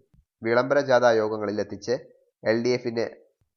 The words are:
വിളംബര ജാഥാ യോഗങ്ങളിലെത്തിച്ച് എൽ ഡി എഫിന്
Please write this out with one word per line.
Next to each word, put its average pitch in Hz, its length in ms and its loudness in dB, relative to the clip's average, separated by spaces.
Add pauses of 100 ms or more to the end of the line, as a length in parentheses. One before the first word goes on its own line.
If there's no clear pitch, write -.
(420)
വിളംബര 127 380 2
ജാഥാ 123 320 4
യോഗങ്ങളിലെത്തിച്ച് 107 840 -2 (500)
എൽ 113 160 2
ഡി 120 100 0
എഫിന് 120 360 -2 (520)